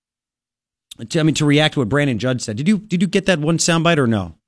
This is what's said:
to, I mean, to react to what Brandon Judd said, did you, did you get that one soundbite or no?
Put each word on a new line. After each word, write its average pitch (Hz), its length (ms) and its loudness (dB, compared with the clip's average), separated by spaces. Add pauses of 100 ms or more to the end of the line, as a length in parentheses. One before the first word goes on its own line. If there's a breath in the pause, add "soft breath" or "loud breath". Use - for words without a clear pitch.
(1080)
to, 165 120 -4
I 151 40 2
mean, 156 120 2
to 151 100 0
react 147 300 2
to 143 40 0
what 110 100 0
Brandon 135 300 0
Judd 127 220 -4
said, 107 160 -8
did 147 100 -4
you, 214 100 2
did 175 240 -4
you 196 60 2
get 190 200 -2
that 175 120 2
one 160 180 0
soundbite 165 400 2
or 135 80 2
no? 98 300 -2 (120)